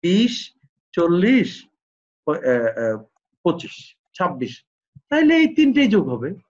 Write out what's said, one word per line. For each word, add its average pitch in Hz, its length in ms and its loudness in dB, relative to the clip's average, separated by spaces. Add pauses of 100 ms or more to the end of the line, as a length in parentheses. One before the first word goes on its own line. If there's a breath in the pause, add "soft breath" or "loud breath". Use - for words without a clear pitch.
বিশ, 208 320 2 (580)
চল্লিশ, 180 580 2 (760)
প-, 151 160 -4 (100)
আহ, 117 180 0 (120)
আহ, 110 140 -4 (480)
পঁচিশ, - 520 -6 (180)
ছাব্বিশ, 139 500 -8 (440)
তাহলে 311 280 2
এই 320 180 4
তিনটেই 277 340 2
যোগ 196 200 2
হবে 123 220 -6 (200)